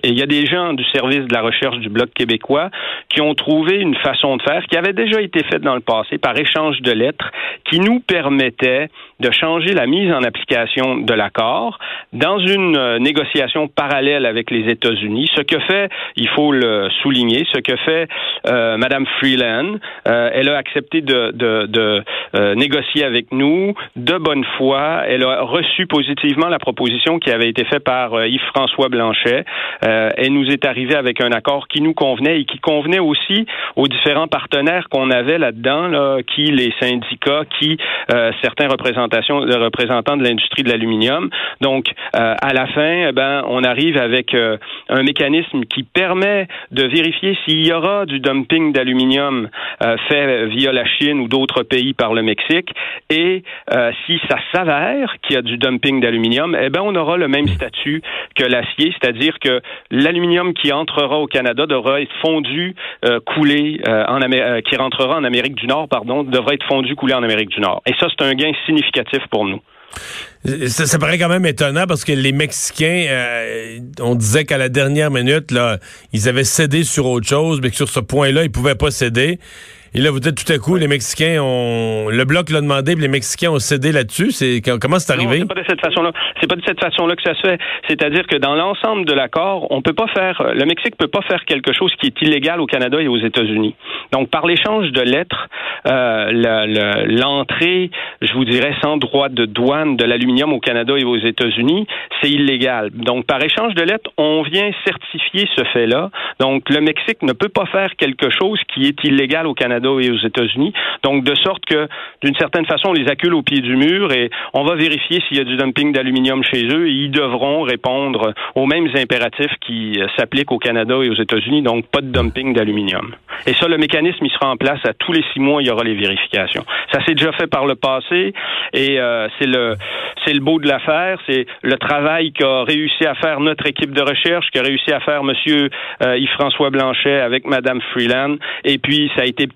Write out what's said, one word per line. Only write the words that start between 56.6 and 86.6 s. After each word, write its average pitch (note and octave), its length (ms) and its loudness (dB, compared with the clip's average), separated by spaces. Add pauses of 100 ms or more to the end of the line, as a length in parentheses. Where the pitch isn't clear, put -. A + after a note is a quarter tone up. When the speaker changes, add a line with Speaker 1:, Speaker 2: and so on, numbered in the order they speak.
Speaker 1:
eh B2+ 80 2
ben, E3 140 0
on G#3 120 0
aura E3 200 0
le E3 140 2
même C#3+ 180 2
statut C#3+ 540 -4 (340)
que C#3 80 0
l'acier, B2 560 0
c'est-à-dire C3 400 0
que B2+ 220 0 (300)
l'aluminium F3 600 2
qui C#3+ 200 0
entrera D3 460 0
au C#3+ 80 -2
Canada B2+ 380 0
devra C3+ 360 0
être C#3 100 -8 (100)
fondu, D#3+ 540 -2 (300)
euh, A#2+ 200 2
coulé, D3+ 640 2
euh, A2 200 2
en C3+ 140 0
Amé-, B2+ 200 2
euh, A#2 200 0
qui - 140 -2
rentrera C3 400 0
en D3+ 80 0
Amérique B2 320 0
du A#2 120 -6
Nord, C#3+ 200 0
pardon, B2+ 360 -2
devra B2+ 300 0
être C#3 120 -4
fondu C3+ 300 0
coulé C3+ 180 0
en B2 100 0
Amérique G#2+ 260 0
du G#2 120 -4
Nord. F#2+ 260 0
Et B2+ 120 0
ça, F3 100 2
c'est - 160 -2
un C3+ 80 2
gain D3+ 180 0 (140)
significatif C#3 560 0 (100)
pour G#2+ 140 0
nous. G2 160 -6 (800)
Speaker 2:
Ça, C3+ 420 -2
ça D3 140 2
paraît D#3 180 2
quand E3+ 120 2
même F#3 160 4
étonnant D#3 420 2
parce E3+ 180 -2
que D#3 60 0
les C3+ 200 2
Mexicains, D#3 800 0
euh, A#2 720 -4 (220)
on A#2+ 140 2
disait A#2 300 2
qu'à C#3+ 120 0
la C3 120 0
dernière C#3+ 400 2
minute, C#3 420 2
là, A#2+ 260 2 (360)
ils A2 160 2
avaient B2+ 140 2
cédé D#3 400 2
sur C#3 240 0
autre B2 200 0
chose, D3+ 340 2
mais C#3+ 80 0
que - 60 -6
sur C#3+ 140 0
ce - 100 -2
point-là, C3+ 440 2
ils C#3 80 -2
pouvaient B2 260 0
pas D3 140 0
céder. C3 480 0 (560)
Et B2 60 0
là, C#3+ 100 4
vous C3+ 80 -2
dites C#3+ 260 -2
tout E3 80 2
à C#3 60 2
coup, D#3+ 160 0
les D#3 120 2
Mexicains D3+ 540 0
ont, A#2 720 0
le B2 120 4
Bloc D#3 280 2
l'a D3+ 100 2
demandé, C#3 320 2
puis D#3+ 80 0
les C#3+ 60 2
Mexicains C#3 420 0
ont D3+ 80 2
cédé C#3+ 340 0
là-dessus. D3 380 0
C'est, B2 320 0
co-, B2 180 0
comment D#3 200 2
c'est C3+ 180 0
Speaker 1:
Non, A#2+ 80 0
Speaker 2:
arrivé ? C3+ 140 2
Speaker 1:
c'est G3 80 -2
pas F#3 120 -4
de F3 80 -8
cette F3 140 0
façon-là. E3+ 300 0 (280)
C'est E3 80 0
pas F3 100 0
de E3+ 60 2